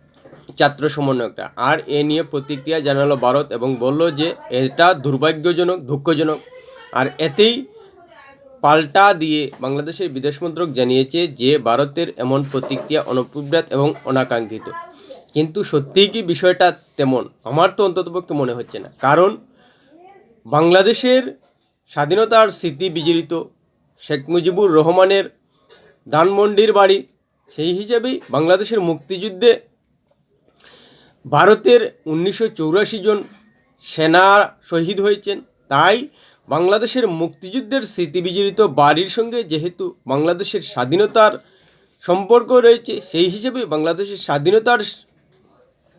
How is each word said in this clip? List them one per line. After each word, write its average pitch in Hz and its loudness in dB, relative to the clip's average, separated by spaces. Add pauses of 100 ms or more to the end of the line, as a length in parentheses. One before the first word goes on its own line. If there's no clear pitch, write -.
(580)
ছাত্র 143 0
সমন্বয়করা। 127 -4
আর 135 0 (100)
এ 147 -2
নিয়ে 151 -2
প্রতিক্রিয়া 147 -6
জানালো 139 0
ভারত 127 0
এবং 127 -4
বলল 143 0
যে 147 -4 (140)
এটা 135 2
দুর্ভাগ্যজনক, 160 -2
দুঃখজনক। 147 -2 (520)
আর 131 0 (100)
এতেই 208 0 (960)
পাল্টা 160 4
দিয়ে 151 -2
বাংলাদেশের 147 -6
বিদেশ 143 -6
মন্ত্রক 165 -6
জানিয়েছে 131 0
যে 135 0
ভারতের 139 -2 (100)
এমন 135 -2
প্রতিক্রিয়া 139 -4
অনভিপ্রেত 143 -4
এবং 139 -2 (120)
অনাকাঙ্ক্ষিত। 120 -4 (640)
কিন্তু 156 -2
সত্যিই 151 0
কি 220 -6
বিষয়টা 180 2 (260)
তেমন? 131 0 (140)
আমার 156 2
তো 196 0
অন্ততপক্ষে 175 -4
মনে 131 -2
হচ্ছে 117 -12
না। 95 -16
কারণ 165 4 (1080)
বাংলাদেশের 196 2 (500)
স্বাধীনতার 214 2
স্মৃতি 170 -6
বিজড়িত 165 -2 (560)
শেখ 147 -8
মুজিবুর 175 2
রহমানের 185 4 (840)
ধানমন্ডির 202 4
বাড়ি, 196 4 (520)
সেই 160 -2
হিসেবেই 226 -4
বাংলাদেশের 185 0
মুক্তিযুদ্ধে 185 0 (1700)
ভারতের 208 4
উনিশশো 180 -2
চৌরাশি 196 -2
জন 208 0 (580)
সেনা 180 4 (140)
শহীদ 175 -4
হয়েছেন। 202 -2 (260)
তাই 190 2 (420)
বাংলাদেশের 214 0
মুক্তিযুদ্ধের 185 -6
স্মৃতি 180 -6
বিজড়িত 196 -2
বাড়ির 151 2
সঙ্গে 233 -4
যেহেতু 170 -8 (120)
বাংলাদেশের 170 0
স্বাধীনতার 202 2 (720)
সম্পর্ক 202 2
রয়েছে, 233 4 (100)
সেই 180 0
হিসেবে 226 -6
বাংলাদেশের 170 -4
স্বাধীনতার 208 0 (1200)